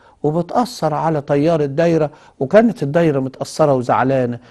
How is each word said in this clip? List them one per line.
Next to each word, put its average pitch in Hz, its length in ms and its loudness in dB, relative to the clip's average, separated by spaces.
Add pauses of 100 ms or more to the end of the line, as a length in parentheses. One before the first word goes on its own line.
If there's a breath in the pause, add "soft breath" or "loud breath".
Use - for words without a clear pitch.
(240 soft breath)
وبتأثر 165 680 -2
على 151 280 -2
تيار 151 400 0
الدايرة، 151 480 0 (300 soft breath)
وكانت 202 440 2
الدايرة 147 360 0
متأثرة 135 540 -2
وزعلانة. 123 640 0 (120)